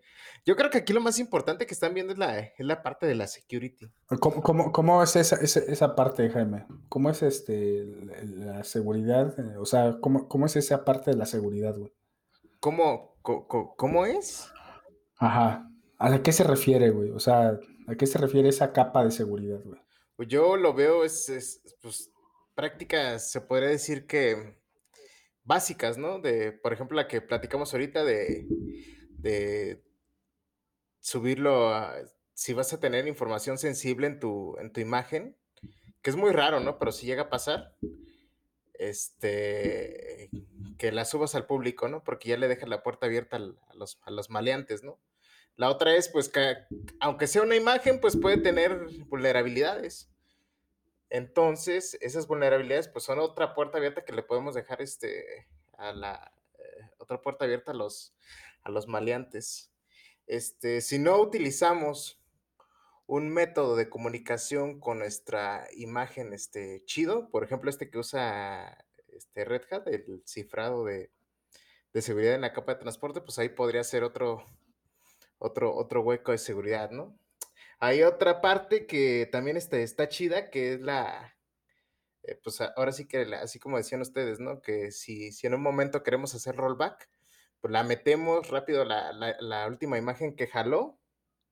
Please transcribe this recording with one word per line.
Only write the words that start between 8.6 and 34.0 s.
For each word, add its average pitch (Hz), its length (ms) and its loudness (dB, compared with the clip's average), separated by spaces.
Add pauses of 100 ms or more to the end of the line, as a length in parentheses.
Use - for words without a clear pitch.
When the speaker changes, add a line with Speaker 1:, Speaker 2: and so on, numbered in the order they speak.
Speaker 2:
seguridad? 113 760 2
Eh, 110 180 -6
o 101 100 -6
sea, 120 340 4
¿cómo, 135 280 4
cómo 143 180 4
es 151 100 0
esa 143 280 2
parte 135 280 2
de 120 40 4
la 113 100 0
seguridad, 104 500 -2
güey? 104 160 -12 (680)
Speaker 1:
¿Cómo, 151 640 2
co-, - 240 -2
co-, - 300 -4
cómo 160 280 2
es? 339 440 -4 (720)
Speaker 2:
Ajá. 113 520 2 (280)
¿A 135 240 6
qué 160 100 6
se 170 100 6
refiere, 131 480 6
güey? 104 200 2
O 110 100 -6
sea, 117 380 6 (280)
¿a 117 80 -8
qué 135 120 2
se 135 120 2
refiere 135 300 6
esa 135 240 4
capa 131 320 4
de 113 80 4
seguridad, 101 520 -4
güey? 98 160 -16 (360)
Speaker 1:
Pues 117 120 -8
yo 160 280 6
lo 175 160 4
veo, 156 320 6
es, 160 240 -2
es, 131 320 -8 (220)
pues, - 280 -12 (440)
prácticas, 147 760 -2
se 123 120 -6
podría 131 260 2
decir 143 380 -2
que 113 500 0 (880)
básicas, 127 540 0
¿no? 180 220 -6
De, 113 320 0
por 117 200 -4
ejemplo, 127 240 -6
la 143 100 2
que 117 140 -4
platicamos 143 540 -4
ahorita 139 280 -2
de, 110 440 0 (720)
de 101 640 -4 (1160)
subirlo 131 680 2
a, 107 280 -2 (360)
si - 220 -6
vas 131 180 -2
a 160 80 -6
tener 131 260 0
información 131 520 -4
sensible 135 480 -2